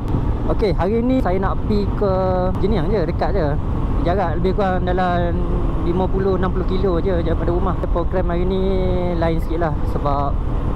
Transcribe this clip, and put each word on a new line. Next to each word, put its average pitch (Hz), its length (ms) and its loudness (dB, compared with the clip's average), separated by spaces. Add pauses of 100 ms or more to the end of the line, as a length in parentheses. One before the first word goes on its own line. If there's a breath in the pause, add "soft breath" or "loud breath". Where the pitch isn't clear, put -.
(460)
Okey, 160 320 0
hari 220 240 0
ni 254 160 2
saya 196 240 0
nak 175 240 -2
pi 208 160 0 (160)
ke 202 140 0 (500)
Jeniang 196 240 0
je, 170 160 0
dekat 160 320 -2
je. 151 160 0 (560)
Jarak 175 320 0
lebih 185 240 0
kurang 185 240 0
dalam 175 480 0 (480)
lima 175 240 0
puluh, 190 320 0
enam 185 160 0
puluh - 160 0
kilo 185 320 2
je 180 160 0
daripada 170 320 0
rumah. 180 240 0 (160)
Program 180 400 0
hari 175 160 0
ni 190 160 0 (560)
lain 165 240 0
sikit 165 240 0
lah, 147 80 0 (160)
sebab 143 400 0 (460)